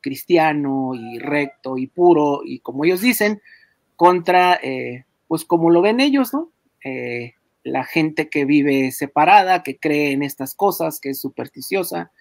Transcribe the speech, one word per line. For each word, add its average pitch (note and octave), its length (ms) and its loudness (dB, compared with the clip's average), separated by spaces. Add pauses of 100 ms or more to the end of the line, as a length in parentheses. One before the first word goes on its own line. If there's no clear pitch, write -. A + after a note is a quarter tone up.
cristiano C#3 920 0
y A#2 240 -12
recto C#3 580 -6
y C3 100 -6
puro D3+ 560 2
y C3 160 -12
como C3 240 -8
ellos F3+ 180 0
dicen, G#3+ 400 0 (540)
contra, F3+ 680 4
eh, B2+ 420 -8 (220)
pues, D#3+ 180 -4
como E3 240 2
lo E3+ 120 6
ven A3 180 2
ellos, C4+ 340 2
¿no? E4 180 -6 (320)
Eh, A#2+ 520 -10 (280)
la B2+ 200 -6
gente D#3 460 -2
que C#3+ 160 -2
vive C#3 460 2
separada, F3+ 720 2
que C3+ 140 -10
cree D3 340 0
en C#3 120 -2
estas C3+ 320 -8
cosas, F3 440 -2
que C#3 120 -8
es C3+ 100 -10
supersticiosa, F3 1000 -8